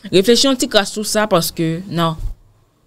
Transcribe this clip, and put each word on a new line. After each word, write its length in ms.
reflechi 380
yon 100
ti 100
kras 240
sou 140
sa, 220
paske 500
nan 280